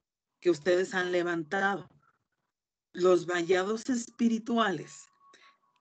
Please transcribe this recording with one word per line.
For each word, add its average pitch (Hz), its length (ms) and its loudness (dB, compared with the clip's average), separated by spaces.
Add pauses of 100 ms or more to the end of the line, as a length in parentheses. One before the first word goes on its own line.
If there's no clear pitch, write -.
(400)
que 180 100 0
ustedes 180 460 0
han 180 160 -2
levantado. 175 800 -2 (1000)
Los 175 360 4
vallados 185 640 -2
espirituales 226 1160 -2 (760)